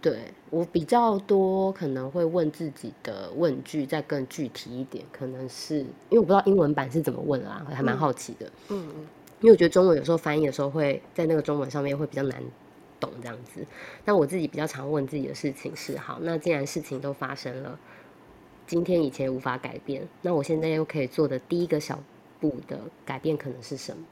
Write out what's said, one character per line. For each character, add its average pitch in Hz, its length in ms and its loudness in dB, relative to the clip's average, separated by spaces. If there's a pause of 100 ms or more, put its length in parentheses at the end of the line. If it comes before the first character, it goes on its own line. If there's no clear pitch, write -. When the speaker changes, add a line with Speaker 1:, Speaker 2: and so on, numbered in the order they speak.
Speaker 1:
对， 117 300 -2 (160)
我 170 160 0
比 165 180 0
较 226 360 4
多 190 540 2
可 180 160 -6
能 131 220 -4
会 170 140 0
问 160 260 2
自 156 200 -8
己 - 220 -12 (100)
的 98 340 -8
问 139 260 2
句 147 220 -4
再 151 180 -2
更 135 260 -4
具 143 200 -6
体 - 220 -14 (100)
一 131 40 -6
点， - 280 -12
可 135 140 -10
能 131 220 -10
是， - 320 -4 (280)
因 - 40 4
为 226 60 10
我 220 40 8
不 165 60 4
知 185 40 6
道 196 140 8
英 196 100 6
文 151 160 6
版 135 180 0
是 156 120 2
怎 139 100 0
么 120 80 -6
问 135 240 0
啊， 101 240 -10
我 - 60 -8
还 - 80 -2
蛮 123 140 2
好 143 160 2
奇 - 260 -8
的。 - 80 -12 (220)
Speaker 2:
嗯。 185 200 -6
嗯， 139 100 -14
嗯。 156 80 -14 (340)
Speaker 1:
因 220 80 8
为 233 40 12
我 196 40 12
觉 175 80 6
得 165 40 6
中 185 180 6
文 170 100 8
有 135 80 -2
时 151 60 0
候 165 60 6
翻 151 240 0
译 151 60 4
的 135 60 0
时 143 100 -4
候 139 80 0
会， 143 320 0 (120)
在 165 120 0
那 160 80 4
个 151 80 2
中 147 160 0
文 131 120 -2
上 147 120 -4
面 139 140 -2
会 147 100 -4
比 - 100 -8
较 135 80 -2
难 127 180 -4 (560)
懂 - 120 -6 (120)
这 123 60 -12
样 113 160 -12
子。 - 200 -14 (400)
但 208 120 4
我 151 100 6
自 165 120 -4
己 156 80 -2
比 147 100 -8
较 151 100 -2
常 139 240 -8
问 143 160 0
自 147 100 -8
己 135 100 -4
的 139 80 -8
事 139 180 -4
情 156 240 -12
是， 143 220 -8
好， 139 240 -10
那 165 160 -4
既 170 120 -2
然 143 160 0
事 160 140 -4
情 135 200 -8
都 139 120 -6
发 139 220 -8
生 131 280 -10
了， 135 160 -12 (880)
今 170 180 0
天 170 180 4
以 139 80 2
前 131 240 -2
无 131 40 -4
法 127 200 -2
改 - 200 -10
变， - 280 -8 (160)
那 180 120 0
我 147 80 2
现 156 180 0
在 160 80 0
又 156 160 0
可 151 180 -4
以 127 40 0
做 151 220 0
的 131 120 -2
第 175 220 -2
一 175 40 0
个 160 140 0
小 - 180 -8 (420)
步 147 140 0 (140)
的 - 100 -8 (260)
改 131 140 -8
变 156 180 0
可 139 140 -8
能 123 120 -12
是 139 140 -10
什 - 200 -12
么？ 165 160 -16